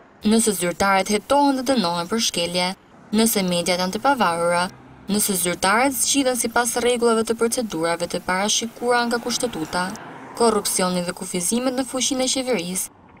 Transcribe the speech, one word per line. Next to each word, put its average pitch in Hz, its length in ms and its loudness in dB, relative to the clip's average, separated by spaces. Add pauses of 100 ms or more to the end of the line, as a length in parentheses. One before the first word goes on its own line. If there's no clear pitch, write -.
(320)
Nëse 220 240 4
zyrtarët 190 560 0
hetohen 269 480 4
dhe 247 80 -6
dënohen 175 400 0
për 226 220 -2
shkelje, 180 400 -2 (420)
nëse 214 320 2
mediat 180 400 0
janë 185 140 -2
të 220 100 -4
pavarura, 175 600 2 (420)
nëse 208 240 0
zyrtarët 190 640 2
zgjidhen 254 400 0
sipas 240 400 0
rregullave 233 480 2
të 226 140 -2
procedurave 175 680 -2
të 175 200 -6
parashikuara 226 800 0
nga 240 160 0
kushtetuta, 233 640 -4 (500)
korrupsioni 202 680 2
dhe 180 120 -6
kufizimet 226 580 -2
në 262 140 -2
fuqinë 262 380 -2
e 247 60 0
qeverisë 190 640 -4 (240)